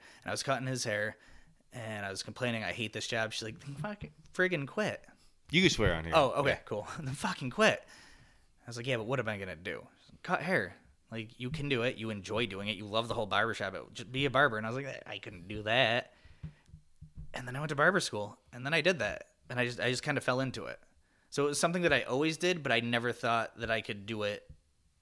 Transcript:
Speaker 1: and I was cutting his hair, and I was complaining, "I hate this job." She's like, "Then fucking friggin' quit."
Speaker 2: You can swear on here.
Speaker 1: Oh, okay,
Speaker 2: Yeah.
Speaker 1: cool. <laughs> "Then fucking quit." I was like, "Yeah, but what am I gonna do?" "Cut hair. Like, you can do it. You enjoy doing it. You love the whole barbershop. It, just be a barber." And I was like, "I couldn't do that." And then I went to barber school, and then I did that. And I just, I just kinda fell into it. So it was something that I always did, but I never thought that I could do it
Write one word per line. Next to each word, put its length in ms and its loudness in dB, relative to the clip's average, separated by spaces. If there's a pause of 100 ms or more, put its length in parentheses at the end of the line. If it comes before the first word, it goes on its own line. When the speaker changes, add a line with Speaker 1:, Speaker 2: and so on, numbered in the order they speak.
(220)
Speaker 1:
and 80 -8
I 20 -2
was 120 -4
cutting 220 -2
his 180 -4
hair, 320 -2 (560)
and 340 -8
I 40 -6
was 120 -8
complaining, 420 -4
"I 80 -2
hate 200 -4
this 160 -6
job." 240 -2
She's 100 -6
like, 180 -10
"Then 140 -12
fucking 360 -8 (220)
friggin' 360 0
quit." 360 -4 (460)
Speaker 2:
You 100 6
can 100 10
swear 240 4
on 100 -2
here. 100 -2
Speaker 1:
Oh, 240 8
okay, 120 4
Speaker 2:
Yeah. 140 0
Speaker 1:
cool. 300 -6
<laughs> 60 -8
"Then 140 -6
fucking 360 -4
quit." 340 4 (800)
I 40 -16
was 80 -10
like, 100 -6
"Yeah, 100 2
but 100 -2
what 140 0
am 80 -2
I 100 -2
gonna 180 -8
do?" 280 -8 (380)
"Cut 180 -2
hair. 360 0 (340)
Like, 280 -8
you 120 -4
can 180 -4
do 140 2
it. 140 0
You 140 -6
enjoy 360 -2
doing 220 -4
it. 80 -2
You 100 -8
love 220 0
the 60 -2
whole 120 -2
barbershop. 480 0
It, 80 -8 (100)
just 200 -12
be 120 0
a 60 2
barber." 260 4
And 100 -4
I 40 -2
was 60 -4
like, 280 -8
"I 140 -10
couldn't 300 -14
do 160 -6
that." 480 4 (1200)
And 120 -10
then 100 -6
I 20 -2
went 120 -4
to 60 -2
barber 240 6
school, 380 -6 (140)
and 120 -10
then 80 -2
I 100 4
did 180 4
that. 240 -2 (260)
And 100 -4
I 60 4
just, 140 -6
I 100 4
just 140 -2
kinda 160 0
fell 200 2
into 260 -4
it. 120 -10 (500)
So 160 0
it 40 2
was 120 0
something 220 2
that 100 6
I 100 4
always 360 0
did, 240 2
but 100 0
I 80 6
never 320 0
thought 460 0
that 120 -4
I 120 2
could 240 -8
do 160 -4
it 260 -4 (540)